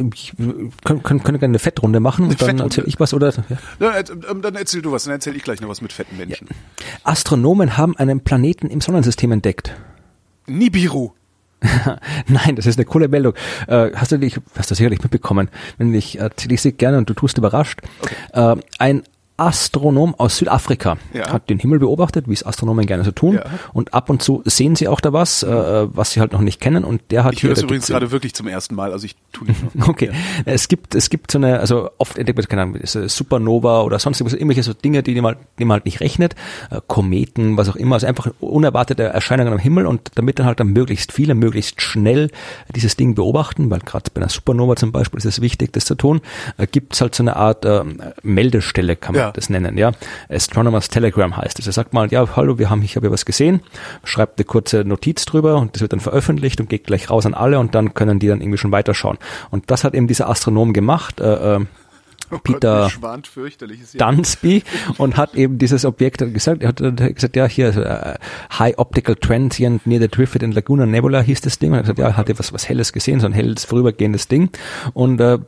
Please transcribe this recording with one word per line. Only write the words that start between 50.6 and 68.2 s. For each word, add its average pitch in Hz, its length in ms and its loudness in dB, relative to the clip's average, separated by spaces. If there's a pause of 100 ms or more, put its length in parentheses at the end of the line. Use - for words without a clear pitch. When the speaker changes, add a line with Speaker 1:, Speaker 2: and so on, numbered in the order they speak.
Speaker 1:
Telegram 104 480 0
heißt - 220 -6
es. 110 80 -8
Er 95 60 -4
sagt - 200 -4
mal, 110 180 0
„Ja, 123 240 2
hallo, 135 220 2
wir 107 140 2
haben, 107 100 2
ich 101 140 -4
habe 117 100 0
hier 104 80 0
was - 120 -2
gesehen“, 175 360 2 (420)
schreibt - 360 -2
eine 98 60 -2
kurze 110 380 0
Notiz 101 420 -2
drüber 156 320 2
und 120 180 -2
das 110 80 -4
wird 104 100 -2
dann 95 60 0
veröffentlicht 143 600 0
und 107 80 -4
geht - 180 -4
gleich 101 260 -2
raus 110 160 2
an - 80 -2
alle 123 240 2
und 117 160 0
dann 110 180 2
können 104 240 2
die 98 100 0
dann 104 140 2
irgendwie 101 160 -2
schon 101 140 -2
weiterschauen. 101 480 0 (320)
Und - 180 -4
das 127 140 0
hat 139 100 0
eben 123 140 2
dieser - 220 0
Astronom 113 440 2
gemacht, 113 460 0
äh, 104 380 2
äh, 101 80 -2 (640)
Speaker 2:
Oh 170 40 -8
Gott, - 80 -10
Speaker 1:
Peter 110 400 2
Speaker 2:
mir 98 80 2
schwant 120 340 -12
fürchterliches 123 680 -16
hier. 127 60 -4
Speaker 1:
Dunsby 165 640 4 (380)
und 135 180 0
hat 143 160 0
eben 131 240 2
dieses 127 260 2
Objekt 127 360 0 (120)
gesagt, 151 300 0
er 120 60 0
hat, 123 120 0
hat 123 360 0
gesagt, 127 200 -2
„Ja, 131 120 4
hier, 117 280 0
äh, - 440 -4 (400)